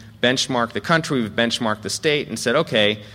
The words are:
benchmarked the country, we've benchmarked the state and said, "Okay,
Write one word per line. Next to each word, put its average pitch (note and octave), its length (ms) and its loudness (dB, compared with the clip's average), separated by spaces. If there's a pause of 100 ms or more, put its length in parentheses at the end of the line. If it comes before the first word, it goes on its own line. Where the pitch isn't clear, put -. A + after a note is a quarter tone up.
(220)
benchmarked B2 520 0
the - 80 -4
country, D#3+ 400 0
we've G#2+ 80 -2
benchmarked A2+ 540 -2
the B2+ 60 -6
state D3 380 -2
and A2+ 100 -6
said, A#2+ 180 0
"Okay, A2 480 2 (120)